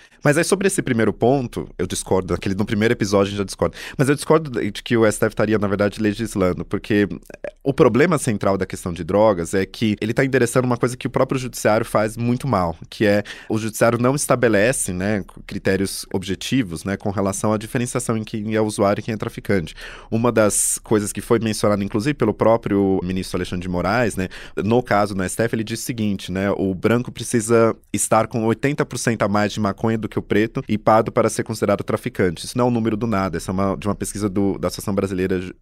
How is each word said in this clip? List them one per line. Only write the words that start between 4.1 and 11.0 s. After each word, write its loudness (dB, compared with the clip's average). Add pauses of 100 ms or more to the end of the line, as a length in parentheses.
discordo 0
de, -4
de -12
que 0
o 6
S 2
T 0
F 0
estaria, 0
na 0
verdade, 0
legislando, 0
porque 0 (560)
o 0
problema 4
central 0
da -2
questão -8
de -8
drogas 2
é 2
que -2
ele -2
tá 2
endereçando 2
uma 2
coisa -2
que -6